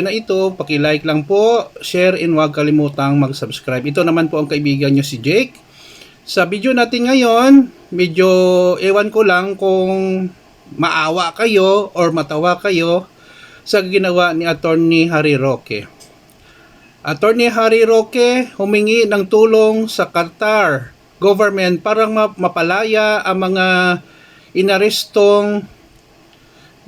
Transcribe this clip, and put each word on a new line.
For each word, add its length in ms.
na 80
ito, 400
paki-like 480
lang 240
po, 560
share, 320
and 240
huwag 160
kalimutang 640
mag-subscribe. 640
Ito 240
naman 240
po 80
ang 80
kaibigan 480
nyo 80
si 160
Jake. 400
Sa 160
video 320
natin 320
ngayon, 640
medyo 400
ewan 320
ko 160
lang 320
kung 720
maawa 560
kayo 640
or 160
matawa 480
kayo 480
sa 160
ginawa 480
ni 160
Attorney 640
Harry 240
Roque. 480
Attorney 480
Harry 320
Roque 720
humingi 480
ng 240
tulong 560
sa 240
Qatar 800
government 640
para 240
ma-, 240
mapalaya 880
ang 320
mga 140
inarestong 1040